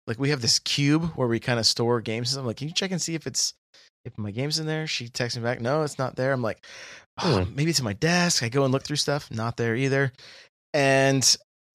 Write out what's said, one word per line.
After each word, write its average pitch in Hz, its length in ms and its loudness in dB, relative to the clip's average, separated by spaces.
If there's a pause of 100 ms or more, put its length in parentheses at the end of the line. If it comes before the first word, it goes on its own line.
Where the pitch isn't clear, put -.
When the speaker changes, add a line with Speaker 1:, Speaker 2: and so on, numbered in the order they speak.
Speaker 1:
like, 113 100 -4
we 139 140 0
have 135 100 -2
this 139 160 2
cube 156 580 2
where 127 120 0
we 117 120 2
kinda 120 240 0
store 117 380 2
games." 120 340 -4
I'm 135 120 -6
like, 110 100 -4
"Can 143 100 -6
you 165 60 -8
check 190 160 -2
and 180 120 -2
see 170 120 -4
if 151 140 -6
it's, - 260 -4 (520)
if 117 120 -16
my 104 140 -6
game's 143 260 -2
in 160 80 -4
there?" 156 220 -4
She 120 200 -6
texts 120 300 -4
me 117 60 -6
back, 120 180 -2
"No, 143 220 0
it's 143 160 -6
not 131 160 -4
there." 131 180 0
I'm 127 80 -2
like, 107 240 -4 (560)
"Oh, 117 220 4
Speaker 2:
Hmm. - 120 -4
Speaker 1:
maybe 151 140 0
it's 151 100 2
in 127 60 -2
my 101 80 -2
desk." 170 500 2
I 113 60 0
go 139 140 2
and 131 100 2
look 135 100 0
through 147 140 -4
stuff. 143 340 -2
Not 113 240 -4
there 113 200 0
either. 135 360 2 (640)
And 135 500 6 (500)